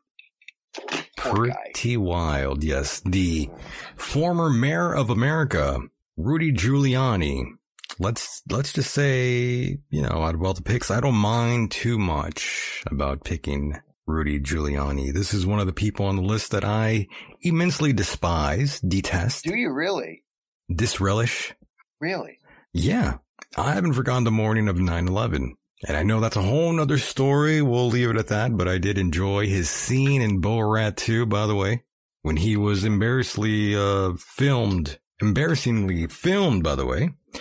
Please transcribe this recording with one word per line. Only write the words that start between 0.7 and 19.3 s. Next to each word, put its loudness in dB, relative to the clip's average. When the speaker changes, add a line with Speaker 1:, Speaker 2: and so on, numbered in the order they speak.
Speaker 1:
Poor 0
guy. -2
Speaker 2:
Pretty 0
wild, 0
yes. -2
The 0
former 0
mayor 2
of 0
America, 2
Rudy 0
Giuliani. 2
Let's, -4
let's -2
just -2
say, 0
you 0
know, 0
out 0
of -2
all 0
the -8
picks, 0
I 2
don't 2
mind 2
too 0
much -4
about -4
picking -4
Rudy 0
Giuliani. -2
This -2
is 0
one 0
of 0
the -2
people -2
on 0
the 0
list -2
that 0
I 0
immensely 2
despise, 0
detest. -2